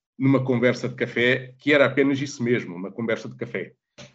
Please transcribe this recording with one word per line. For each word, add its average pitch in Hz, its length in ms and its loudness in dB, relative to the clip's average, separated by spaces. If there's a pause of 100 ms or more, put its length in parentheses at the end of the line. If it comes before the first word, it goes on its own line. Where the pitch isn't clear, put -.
(160)
numa 135 280 2
conversa 123 460 0
de - 60 -10
café, 123 600 0
que 143 160 0
era 139 120 6
apenas 135 360 2
isso 143 220 -6
mesmo, 104 320 0
uma 92 160 -10
conversa 113 360 -4
de - 80 -14
café. - 380 -10 (420)